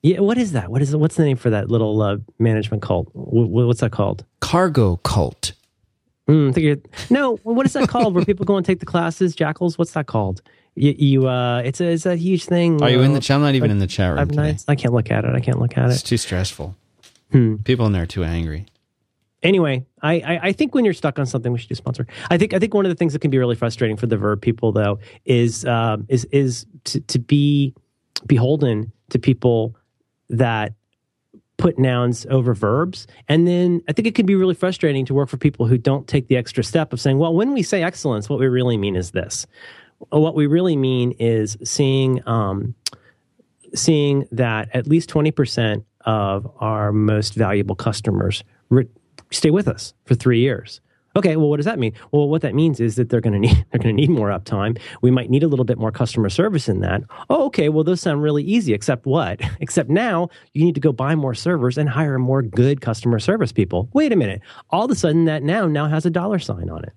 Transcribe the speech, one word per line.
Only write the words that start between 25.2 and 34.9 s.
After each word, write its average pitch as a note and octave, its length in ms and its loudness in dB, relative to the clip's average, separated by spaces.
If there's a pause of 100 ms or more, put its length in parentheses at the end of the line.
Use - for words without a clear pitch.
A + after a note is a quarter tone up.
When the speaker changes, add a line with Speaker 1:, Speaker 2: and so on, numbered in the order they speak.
Speaker 1:
is, A#2+ 380 2
um, A2+ 440 -2
is, B2+ 240 0
is C3+ 340 0 (180)
to, - 160 -6
to - 200 -4
be C#3+ 520 0 (540)
beholden B2 640 2 (200)
to - 100 0
people A#2 560 0 (540)
that A2+ 420 -2 (840)
put E3+ 220 0
nouns B2 520 0
over B2+ 220 2
verbs. B2 540 -2 (220)
And E3 180 4
then F3 420 2
I D#3+ 40 -4
think A3+ 160 0
it A3 80 -2
can G#3 100 2
be G3 80 4
really F#3 220 2
frustrating D#3 500 0